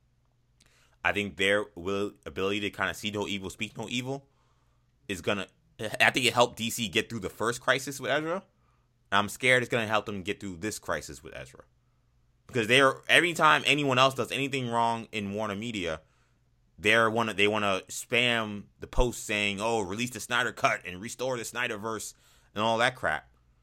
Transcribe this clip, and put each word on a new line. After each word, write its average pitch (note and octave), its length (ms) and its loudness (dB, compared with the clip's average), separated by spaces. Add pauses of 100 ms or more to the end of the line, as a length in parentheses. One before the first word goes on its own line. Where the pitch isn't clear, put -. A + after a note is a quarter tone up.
(1040)
I F2 80 2
think F#2+ 260 -4
their G2+ 280 2 (100)
will, G2 380 -4 (120)
ability F#2+ 360 -4
to G2 100 -4
kinda F#2+ 240 -4
see G#2 160 -6
no G2+ 160 -4
evil, F#2+ 240 -6
speak - 260 -12
no A2 100 -8
evil B2+ 380 -6 (840)
is F#2 140 -6
gonna, G2+ 240 -2 (340)
I A2 300 4
think B2+ 160 0
it A2+ 80 4
helped B2 240 4
D A2 140 -4
C A#2 160 -4
get G#2 200 0
through A#2 120 -8
the F#2+ 100 -6
first A#2 320 -4
crisis C3+ 380 -2
with B2 100 -4
Ezra. D#3+ 320 -2 (680)
I'm G2+ 180 2
scared B2+ 320 4
it's A#2 80 -4
gonna A#2 160 0
help G#2+ 220 0
them G2+ 160 -6
get G2 160 -4
through F#2 180 -8
this G2 220 -6
crisis D2+ 420 -6
with - 140 -16
Ezra. - 260 -16 (880)
Because A#2 180 -2
they're, C3+ 300 6 (120)
every D#3+ 260 4
time D#3 340 4
anyone C#3 320 2
else C3 160 6
does A#2+ 160 -4
anything B2+ 380 -2
wrong A#2 420 0
in G2+ 240 -4
Warner G#2 200 -4
Media, G2 460 -4 (760)
they're A2+ 320 4
wanna, A2 240 0
they G2+ 140 4
wanna G#2 400 2
spam A#2 760 -2 (160)
the - 80 -14
post - 380 2
saying, G2+ 360 0
"Oh, A2+ 180 0
release G#2+ 300 -2
the A2 100 -10
Snyder B2 320 -2
Cut A2+ 340 0
and F2+ 140 -10
restore B2 380 -6
the A2+ 60 -6
Snyderverse," A2 720 -6 (380)
and G2+ 80 -4
all A2+ 180 4
that C3 160 4
crap. D#2 340 -2 (340)